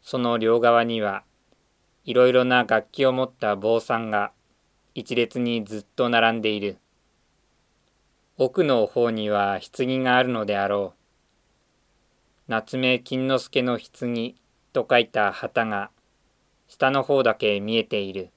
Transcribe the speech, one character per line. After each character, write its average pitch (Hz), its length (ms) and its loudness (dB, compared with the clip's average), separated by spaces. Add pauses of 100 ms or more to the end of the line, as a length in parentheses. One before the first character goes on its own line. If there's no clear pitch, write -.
そ - 160 -8
の 120 200 0
両 113 220 2
側 117 240 4
に 113 180 -4
は、 101 220 -4 (800)
い 120 100 -8
ろ 127 140 6
い 123 60 4
ろ 127 100 4
な 123 220 2
楽 110 260 0
器 135 140 -2
を 131 80 4
持 131 120 -2
っ 127 60 -16
た 104 240 -2
坊 110 240 0
さ 113 180 -4
ん 113 120 -6
が 104 240 -2 (600)
一 - 220 -8
列 120 240 -2
に 117 240 -2
ず 104 160 -10
っ - 60 -16 (100)
と 120 140 0
並 113 280 2
ん 110 40 -6
で 110 80 -2
い 104 100 -4
る。 98 180 -6 (1600)
奥 131 280 0
の 120 220 2
方 120 220 0
に 107 200 -4
は 101 300 0 (120)
棺 131 320 -4
が 127 140 2
あ 127 60 4
る 127 60 -2
の 113 160 -2
で 101 120 -2
あ 98 100 0
ろ 101 300 -2
う。 - 20 -20 (1500)
「夏 113 260 -6
目 127 240 0
金 131 280 -4
之 131 160 0
助 - 180 -2
の 123 180 -2
棺」 120 560 -8 (380)
と 120 160 0
書 127 80 4
い 117 100 2
た 104 240 0
旗 113 340 -4
が 104 260 -6 (760)
下 135 240 -2
の 139 120 0
方 139 200 2
だ 113 120 2
け 104 260 -2
見 110 160 -2
え 110 80 0
て 104 160 -4
い 98 100 -8
る。 92 260 -10